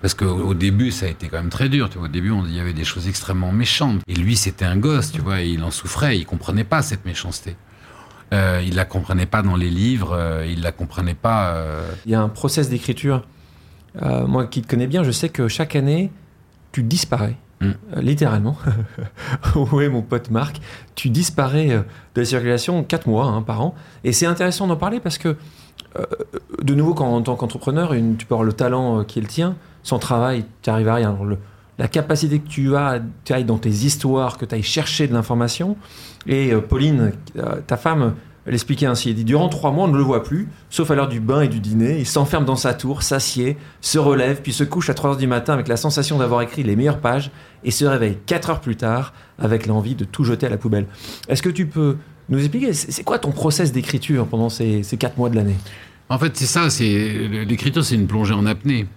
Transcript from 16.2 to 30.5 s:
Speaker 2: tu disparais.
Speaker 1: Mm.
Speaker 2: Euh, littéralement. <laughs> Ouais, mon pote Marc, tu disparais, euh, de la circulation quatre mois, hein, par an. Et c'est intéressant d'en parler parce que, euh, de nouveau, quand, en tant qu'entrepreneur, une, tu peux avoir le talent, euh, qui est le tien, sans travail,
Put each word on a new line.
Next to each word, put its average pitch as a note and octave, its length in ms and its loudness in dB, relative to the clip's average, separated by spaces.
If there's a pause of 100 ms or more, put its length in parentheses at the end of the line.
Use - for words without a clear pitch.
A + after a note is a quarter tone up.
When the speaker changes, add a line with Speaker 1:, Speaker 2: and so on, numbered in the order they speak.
Speaker 2:
tu C3+ 100 0
disparais. A#2+ 540 0 (240)
Speaker 1:
Mm. F#2+ 60 0 (300)
Speaker 2:
Euh, - 40 -2
littéralement. B2+ 560 2 (520)
<laughs> - 460 -4 (180)
Ouais, C#3+ 180 4
mon B2 120 0
pote A#2 280 -4
Marc, B2 300 -2 (340)
tu - 160 -2
disparais, D3 640 2
euh, A2 80 4 (340)
de B2 80 2
la - 20 4
circulation B2 600 0
quatre - 220 -2
mois, A#2+ 200 2
hein, A2+ 160 0
par A2 180 -4
an. D#3 140 -2 (300)
Et B2+ 80 0
c'est E3 140 2
intéressant F3+ 400 0
d'en F3 100 2
parler G3 240 -2
parce E3+ 180 -6
que, D#3 180 -2 (600)
euh, - 60 -4 (580)
de C#3 120 2
nouveau, D#3 200 4
quand, D3+ 140 0
en A#2+ 140 2
tant B2 140 -2
qu'entrepreneur, C#3 560 -2
une, A2+ 240 2
tu A2 100 -8
peux - 80 0
avoir A2+ 120 2
le G#2+ 60 2
talent, B2 480 0
euh, G#2 40 0
qui G#2 140 -6
est A2 40 -2
le G2+ 60 -6
tien, F3 280 -2 (260)
sans - 160 -2
travail, A#2+ 460 0 (180)